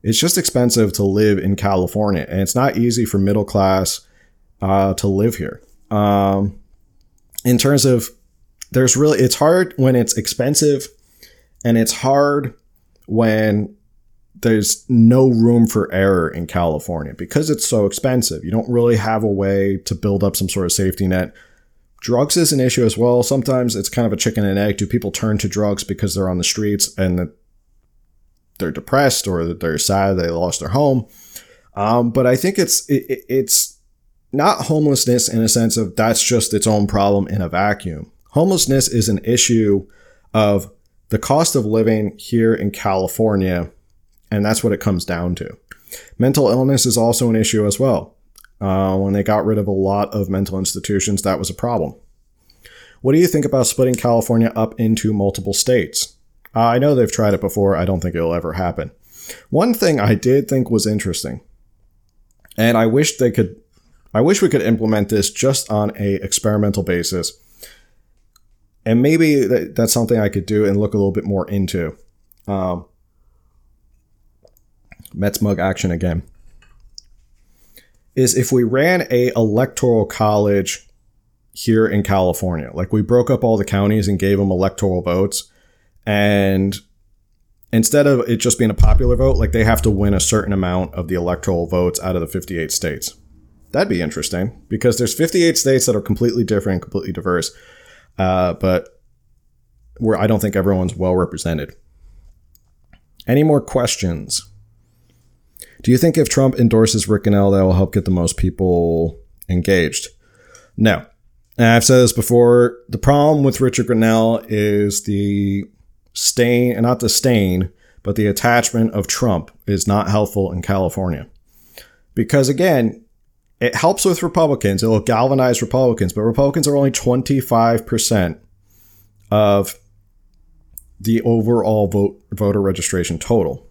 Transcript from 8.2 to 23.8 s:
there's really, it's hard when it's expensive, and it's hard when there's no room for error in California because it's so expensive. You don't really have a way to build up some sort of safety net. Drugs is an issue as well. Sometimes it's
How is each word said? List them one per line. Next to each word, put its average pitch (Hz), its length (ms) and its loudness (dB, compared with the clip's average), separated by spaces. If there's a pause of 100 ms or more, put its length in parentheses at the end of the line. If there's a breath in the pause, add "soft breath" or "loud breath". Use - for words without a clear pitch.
there's 127 240 2
really, 143 220 2
it's 127 160 2
hard 180 420 2
when 131 200 2
it's 117 200 0
expensive, 139 680 0 (800 soft breath)
and 117 120 2
it's 113 160 0
hard 143 600 0 (520)
when 107 680 0 (680)
there's 110 460 0
no 123 400 6
room 117 380 4
for - 260 -2
error 92 360 2
in 85 180 -6
California 80 680 -4
because 147 380 -4
it's - 160 -2
so 110 180 2
expensive. 113 600 -2
You 87 80 -4
don't 113 180 -2
really 120 260 2
have 107 260 -2
a 113 40 -2
way 98 520 0
to - 160 -8
build 202 300 -2
up 95 120 -2
some 95 120 -4
sort 95 180 -4
of 82 60 -2
safety 95 360 -2
net. 92 260 -2 (680 soft breath)
Drugs 127 380 0
is 156 140 2
an 139 80 0
issue 123 260 2
as 107 100 0
well. 120 260 2
Sometimes 127 540 0
it's 98 140 -6